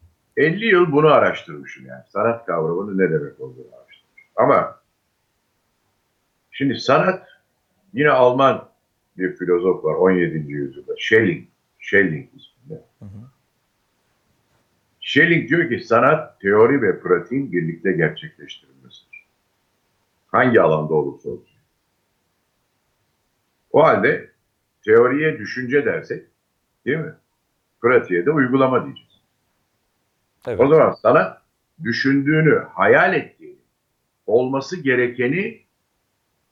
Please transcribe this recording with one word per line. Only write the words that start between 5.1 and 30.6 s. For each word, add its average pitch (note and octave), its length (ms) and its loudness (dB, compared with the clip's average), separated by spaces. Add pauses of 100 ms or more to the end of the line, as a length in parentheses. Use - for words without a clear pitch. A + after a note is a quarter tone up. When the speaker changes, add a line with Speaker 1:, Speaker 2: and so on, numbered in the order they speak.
Speaker 1:
şimdi C3+ 280 -4
sanat, E3+ 480 0 (680)
yine C#3+ 160 0
Alman C3 600 2 (480)
bir F2+ 180 -4
filozof F2 480 -2
var D2+ 120 -2
on F2+ 160 2
yedinci D#2+ 420 -2
yüzyılda. C#2+ 440 -10
Schelling. A2 500 0 (320)
Schelling F2 560 -2
isminde. - 460 -20 (180)
Speaker 2:
Hı A2+ 60 -20
hı. G2+ 140 -20 (1800)
Speaker 1:
Schelling D#3 480 0
diyor D#3+ 200 -2
ki A2+ 100 -4
sanat, C3 600 0
teori A2 420 2
ve F#2 180 0
pratiğin F#2 520 -2
birlikte E2+ 400 -4
gerçekleştirilmesidir. - 1300 -10 (1000)
Hangi A#2 340 2
alanda D#2+ 320 0
olursa C#2+ 360 -4
olsun. - 260 -14 (2250)
O C3+ 120 4
halde D#3 460 0 (560)
teoriye B2 520 2
düşünce B2 480 -4
dersek, E2 380 -6 (640)
değil C3+ 120 -2
mi? D#3 160 -10 (680)
Pratiğe B2+ 440 0
de - 60 0
uygulama C3+ 540 0
diyeceğiz. - 360 -20 (1300)
Speaker 2:
Evet. A2 120 -2
Speaker 1:
O B2+ 80 4